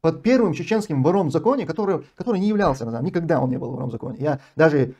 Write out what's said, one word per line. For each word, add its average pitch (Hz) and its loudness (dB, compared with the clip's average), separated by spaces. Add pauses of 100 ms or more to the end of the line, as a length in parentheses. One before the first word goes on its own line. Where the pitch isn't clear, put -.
Под 160 0
первым 226 4
чеченским 143 -2
вором 175 2
в 131 -2
законе, 208 0
который, 190 -2 (120)
который 214 -2
не 202 0
являлся, 190 0
на 113 -6
самом-, 120 -4
никогда 165 0
он 131 0
не 127 -4
был 120 -8
вором 127 -6
в - -8
законе. 117 -10
Я 139 -2 (160)
даже, 143 4